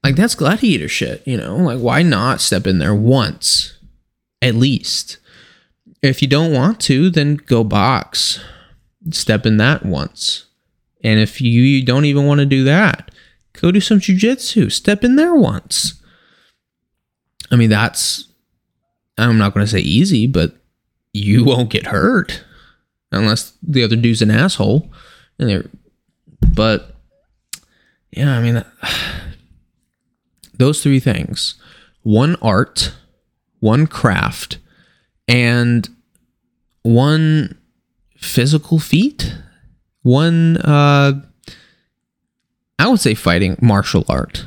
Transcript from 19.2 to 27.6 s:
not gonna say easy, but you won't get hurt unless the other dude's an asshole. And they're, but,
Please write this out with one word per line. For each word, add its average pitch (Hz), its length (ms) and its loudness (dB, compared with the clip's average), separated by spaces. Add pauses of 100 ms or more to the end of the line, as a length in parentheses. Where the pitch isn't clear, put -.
not 101 160 2
gonna 104 140 0
say 104 120 -2
easy, 117 480 0
but 87 300 -2 (560)
you 104 320 2
won't 123 240 0
get - 180 -4
hurt 196 560 -2 (720)
unless 107 480 -2
the 135 220 0
other 113 120 0
dude's 117 260 2
an 107 100 2
asshole. 120 600 0 (480)
And 123 100 -2
they're, 98 200 -4 (840)
but, 110 420 -2 (1160)